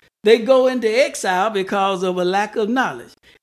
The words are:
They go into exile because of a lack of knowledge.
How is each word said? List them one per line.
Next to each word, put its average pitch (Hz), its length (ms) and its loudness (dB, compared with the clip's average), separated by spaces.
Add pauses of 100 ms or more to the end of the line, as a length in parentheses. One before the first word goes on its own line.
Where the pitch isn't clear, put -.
(240)
They 233 140 6
go 254 280 4
into 247 220 0
exile 214 640 0
because 196 520 -2
of 180 160 -2
a 180 60 -2
lack 202 320 -2
of 214 120 -2
knowledge. 226 440 -4 (300)